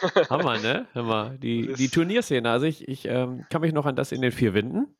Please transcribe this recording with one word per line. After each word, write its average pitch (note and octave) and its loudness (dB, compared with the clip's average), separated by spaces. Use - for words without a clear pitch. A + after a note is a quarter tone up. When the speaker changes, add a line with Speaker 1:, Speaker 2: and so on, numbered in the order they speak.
Speaker 1:
<laughs> F3+ 2
Speaker 2:
Hammer, C3 2
ne? B2+ -2
Hör A#2+ -4
mal, A2+ -2
die, A#2 -2
Speaker 1:
Das B2+ -6
Speaker 2:
die C3 2
Turnierszene. E3 0
Also B2 2
ich, - -4
ich, C3 -8
ähm, B2+ -4
kann D#3+ -2
mich D#3+ 2
noch D3+ 0
an B2+ 0
das C#3 -2
in C3 -2
den B2 2
vier G#2+ 2
Winden, C#3 -2